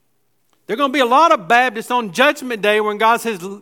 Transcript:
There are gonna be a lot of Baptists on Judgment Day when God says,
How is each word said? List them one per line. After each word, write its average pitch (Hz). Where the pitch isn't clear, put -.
There 185
are 226
gonna 277
be 294
a 254
lot 302
of 214
Baptists 240
on 226
Judgment 254
Day 208
when 208
God 226
says, 226